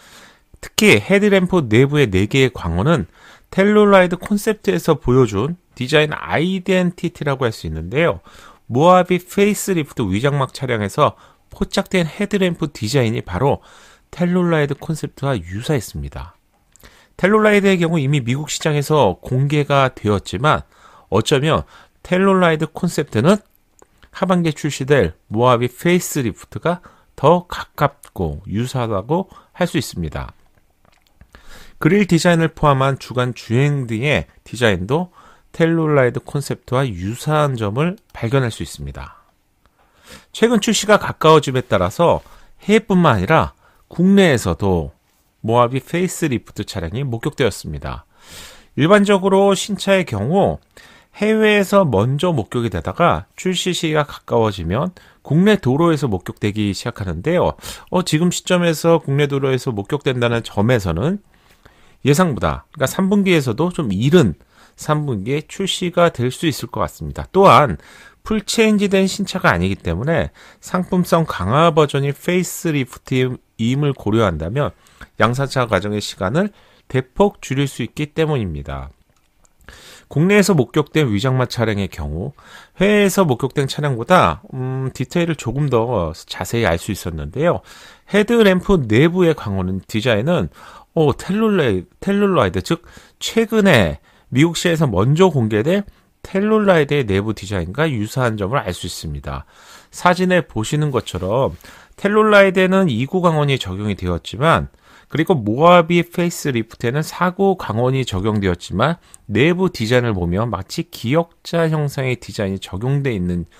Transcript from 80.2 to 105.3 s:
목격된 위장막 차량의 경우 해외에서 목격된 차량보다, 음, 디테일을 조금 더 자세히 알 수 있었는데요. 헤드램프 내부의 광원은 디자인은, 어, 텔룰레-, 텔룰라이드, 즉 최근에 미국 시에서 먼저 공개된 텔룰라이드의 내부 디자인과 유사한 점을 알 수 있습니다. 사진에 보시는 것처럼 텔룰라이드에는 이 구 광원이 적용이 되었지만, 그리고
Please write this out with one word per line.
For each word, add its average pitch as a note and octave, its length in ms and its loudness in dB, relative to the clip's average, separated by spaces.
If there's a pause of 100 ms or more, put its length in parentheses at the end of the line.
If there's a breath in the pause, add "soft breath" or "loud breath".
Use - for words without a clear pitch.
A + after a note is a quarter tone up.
목격된 D3 600 0
위장막 B2+ 360 0
차량의 G#2+ 400 -2
경우 D#2+ 440 -8 (460 loud breath)
해외에서 G3+ 460 2
목격된 C3+ 440 -2
차량보다, C3 760 0 (100)
음, C3 400 -6
디테일을 E3+ 440 -4
조금 C3+ 340 -4
더 A2+ 440 0
자세히 - 520 -4
알 E2+ 120 2
수 - 140 -6
있었는데요. F2+ 680 -4 (500 loud breath)
헤드램프 G3+ 760 2
내부의 E3 480 4
광원은 F#2+ 520 -6
디자인은, A2+ 640 -2 (420 loud breath)
어, D3+ 240 2
텔룰레-, F3+ 680 0 (160)
텔룰라이드, F3+ 640 0
즉 - 200 -4 (360 loud breath)
최근에 G3 800 2 (280 soft breath)
미국 D#3+ 300 2
시에서 E3 280 0
먼저 C3+ 440 2
공개된 C3+ 540 0 (380 soft breath)
텔룰라이드의 F#3+ 840 2
내부 G2+ 280 0
디자인과 G2 580 -4
유사한 A2+ 440 -2
점을 G2+ 220 -4
알 G2 160 -4
수 - 120 -10
있습니다. C#2+ 600 -10 (440 loud breath)
사진에 F3+ 520 0
보시는 D3 480 -4
것처럼 G2+ 640 -2 (400 loud breath)
텔룰라이드에는 G3 920 4
이 A#2 160 -2
구 F3+ 160 -2
광원이 D3 360 2
적용이 G2+ 360 -6
되었지만, F2+ 760 -2 (400 soft breath)
그리고 D#3+ 260 0